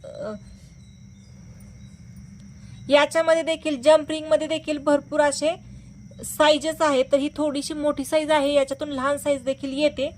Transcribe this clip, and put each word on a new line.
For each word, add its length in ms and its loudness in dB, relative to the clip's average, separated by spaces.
अ, 300 -10
याच्यामध्ये 540 4
देखील, 380 -4
जंप 300 6
रिंगमध्ये 360 0
देखील 300 -4
भरपूर 440 0
असे 340 0
साईजेस 560 2
आहेत. 300 2
तर 60 4
ही 180 0
थोडीशी 380 -4
मोठी 320 -2
साईज 260 0
आहे, 220 2
याच्यातून 360 0
लहान 280 -2
साईज 260 -2
देखील 300 -6
येते. 440 0